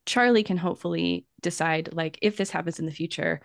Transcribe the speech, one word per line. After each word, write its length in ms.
Charlie 380
can 140
hopefully 680
decide, 520
like, 280
if 140
this 140
happens 300
in 60
the 60
future, 540